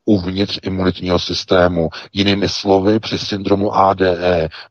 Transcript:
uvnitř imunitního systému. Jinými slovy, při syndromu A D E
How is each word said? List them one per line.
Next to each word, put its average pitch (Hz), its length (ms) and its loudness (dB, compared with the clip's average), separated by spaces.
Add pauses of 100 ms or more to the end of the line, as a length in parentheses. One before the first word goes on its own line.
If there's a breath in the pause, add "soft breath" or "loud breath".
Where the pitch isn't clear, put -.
uvnitř 95 580 0
imunitního 90 560 -2
systému. 87 720 0 (220 loud breath)
Jinými 98 360 0
slovy, 98 520 2
při - 180 -6
syndromu 98 560 -2
A 95 200 4
D 90 240 0
E 87 300 0 (220 loud breath)